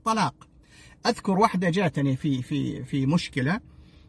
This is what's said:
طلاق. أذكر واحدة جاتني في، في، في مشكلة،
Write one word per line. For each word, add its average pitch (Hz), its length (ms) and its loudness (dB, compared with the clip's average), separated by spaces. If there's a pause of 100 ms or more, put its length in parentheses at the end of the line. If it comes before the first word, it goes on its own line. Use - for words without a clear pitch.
طلاق. 220 420 -2 (580)
أذكر 196 340 0
واحدة 190 300 4
جاتني 143 460 0
في، 135 260 -2
في، 131 420 -4
في 135 220 -2
مشكلة، 151 540 0 (500)